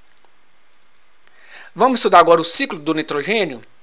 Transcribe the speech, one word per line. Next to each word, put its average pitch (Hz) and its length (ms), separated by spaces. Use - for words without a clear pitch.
Vamos 233 240
estudar 180 200
agora 165 200
o 160 40
ciclo 208 340
do 151 160
nitrogênio? 151 680